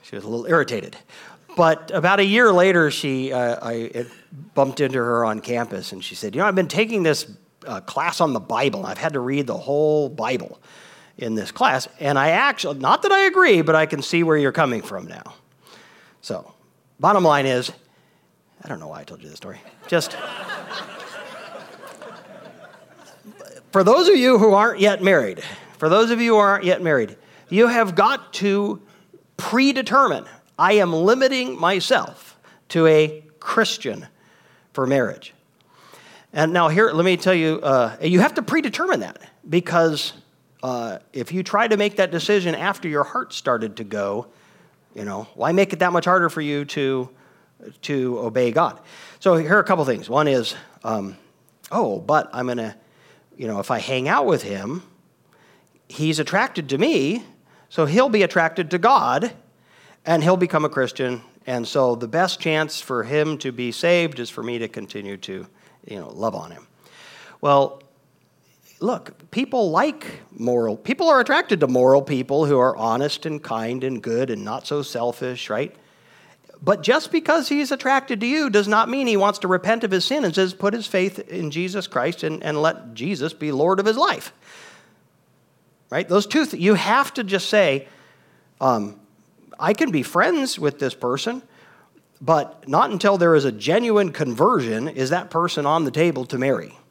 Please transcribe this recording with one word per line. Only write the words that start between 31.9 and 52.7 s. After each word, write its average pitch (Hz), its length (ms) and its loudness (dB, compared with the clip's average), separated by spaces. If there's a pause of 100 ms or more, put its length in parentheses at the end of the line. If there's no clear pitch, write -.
to 160 180 4
a 156 340 4 (200)
Christian - 680 -2 (640)
for 131 160 -2
marriage." 127 460 -2 (1000)
And 160 220 0
now 170 160 4
here, 208 220 4
let 160 120 0
me 180 140 2
tell 185 160 2
you, 160 280 0
uh, 127 400 2
you 175 200 4
have 285 140 2
to - 60 -2
predetermine 302 600 -2
that, - 200 -12 (280)
because, 165 640 0 (500)
uh, 120 360 -6 (120)
if 131 220 -8
you 185 100 -4
try 208 240 0
to 214 80 2
make 208 220 0
that 190 140 2
decision 175 440 0
after 185 320 -4
your 147 160 0
heart - 300 -6
started 113 420 -2
to 117 80 -12
go, 104 440 -6 (640)
you 107 100 -12
know, 101 320 -10
why 139 160 -2
make 190 220 2
it 165 60 -10
that 180 120 2
much 170 140 0
harder 180 240 2
for 160 100 -8
you 147 240 -4
to, 135 460 -4 (720)
to 127 380 -4
obey 117 320 0
God? 139 280 0 (400)
So 185 160 4
here 160 220 2
are - 20 6
a - 60 2
couple 175 180 2
things. 120 260 -4
One 147 200 2
is, 123 260 0 (300)
um, 98 320 -6 (560)
"Oh, 151 260 -2
but 151 320 0
I'm 127 160 -6
gonna, 117 300 -6 (580)